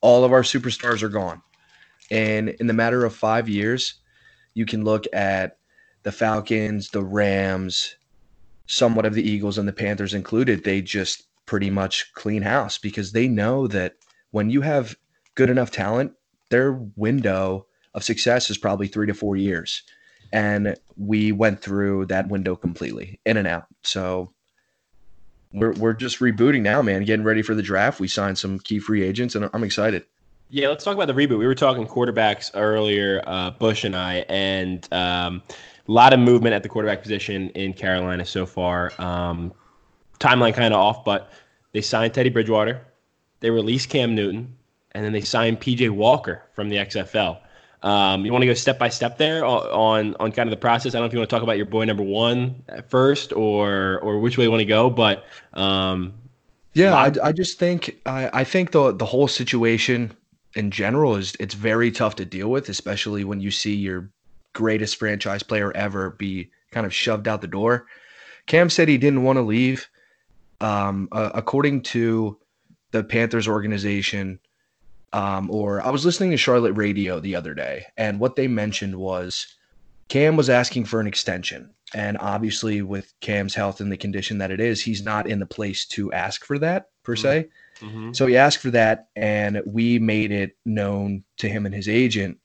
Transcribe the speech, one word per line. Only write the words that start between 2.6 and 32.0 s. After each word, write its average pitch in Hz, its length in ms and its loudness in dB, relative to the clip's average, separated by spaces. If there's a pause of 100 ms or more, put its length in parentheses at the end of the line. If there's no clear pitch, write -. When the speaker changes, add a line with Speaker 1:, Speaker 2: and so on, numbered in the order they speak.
Speaker 1:
the 117 60 0
matter 117 320 2
of 110 100 -2
five 113 320 0
years, 110 480 -2 (600)
you 113 100 -2
can 107 200 -4
look 107 280 0
at 98 460 -2 (440)
the 101 100 -8
Falcons, 107 800 -2
the 104 120 -4
Rams, 98 960 0 (720)
somewhat 113 380 2
of 107 100 0
the 107 140 0
Eagles, 104 300 -2
and 101 100 -2
the 98 40 -6
Panthers 101 420 -4
included. 110 500 0
They 98 160 0
just - 440 -6 (220)
pretty 98 240 -2
much 98 440 -2
clean 107 280 -4
house 110 360 -2
because 101 340 -8
they 117 160 2
know 123 380 0
that 95 300 -2 (340)
when 107 180 0
you 139 140 2
have 139 340 -2 (380)
good 127 160 4
enough 127 200 2
talent, 113 420 -2 (360)
their 131 240 2 (240)
window 98 680 0 (280)
of - 80 -10
success 120 460 0
is 104 80 -4
probably 101 300 -2
three 104 200 -2
to 104 80 0
four 101 220 -2
years. 95 460 -2 (500)
And 104 440 0 (200)
we 107 360 0
went 104 280 2
through 98 460 -2
that 95 220 -2
window 92 280 -4
completely, 85 680 -8
in 113 100 2
and 98 100 0
out. 85 200 -4 (160)
So 92 500 -4 (1200)
we're, 107 220 0
we're 113 180 2
just 120 280 -4
rebooting 123 420 4
now, 107 180 2
man, 101 240 2
getting 107 200 0
ready 110 180 2
for 110 120 -2
the 107 80 -2
draft. 98 380 0
We 92 80 -2
signed 98 300 -2
some 98 200 -4
key 107 200 -4
free 104 240 0
agents, 110 320 -2
and 104 180 -2
I'm 113 100 -4
excited. 104 420 -2 (440)
Speaker 2:
Yeah, 139 200 -2
let's 147 160 -4
talk 202 100 0
about 196 120 0
the 139 60 0
reboot. 131 260 2
We 110 80 2
were 131 80 4
talking 127 320 2
quarterbacks 110 680 0